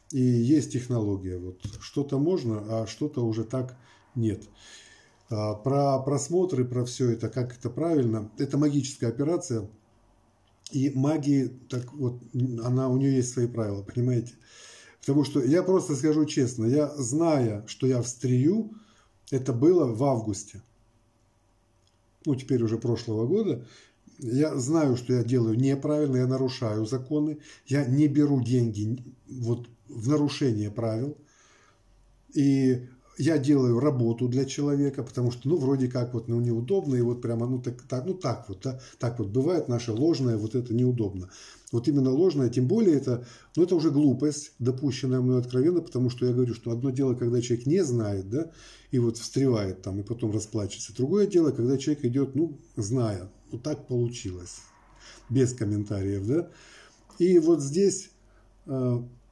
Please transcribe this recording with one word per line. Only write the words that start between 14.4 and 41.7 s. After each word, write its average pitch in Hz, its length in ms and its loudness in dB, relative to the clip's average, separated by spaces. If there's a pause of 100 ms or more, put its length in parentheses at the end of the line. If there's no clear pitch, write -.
Потому 139 240 2
что 139 180 0
я 151 200 4
просто 180 320 2
скажу 151 300 2
честно, 127 400 0
я, 143 320 2
зная, 131 680 0
что - 200 -4
я 127 140 2
встрию, 131 720 0 (600)
это 127 220 -2
было 151 340 4
в 113 160 -2
августе, 107 600 -2 (1600)
ну, 147 100 0
теперь 123 280 -2
уже 113 160 0
прошлого 113 480 -2
года, 180 400 0 (520)
я 135 380 0
знаю, 139 400 2
что - 160 -4
я 123 100 2
делаю 113 360 2
неправильно, 139 580 2
я 127 100 2
нарушаю 123 600 -2
законы, 151 520 -2 (280)
я 139 180 0
не 143 240 4
беру 143 320 4
деньги 113 580 0 (300)
вот 120 400 -4 (200)
в 113 200 -8
нарушение 139 640 0
правил. 113 480 -4 (1120)
И 135 560 2 (300)
я 151 200 2
делаю 127 400 4
работу 123 500 2
для 131 160 0
человека, 143 580 0
потому 123 280 -2
что, 127 180 -6
ну, 175 80 2
вроде 131 320 2
как 123 260 -2
вот, 113 140 -6
ну, 117 120 0
неудобно, 131 560 0
и 123 40 2
вот 120 220 0
прямо, 117 240 -2
ну, 127 140 -2
так, - 220 -8
так, 127 240 -6
ну, 185 80 -2
так 127 340 -6
вот, 95 140 -12
да, 127 180 -6 (180)
так 117 200 -4
вот 101 100 -4
бывает 139 400 0
наше 117 240 -2
ложное, 127 440 2
вот 107 180 -4
это 123 200 -2
неудобно. 110 560 0 (400)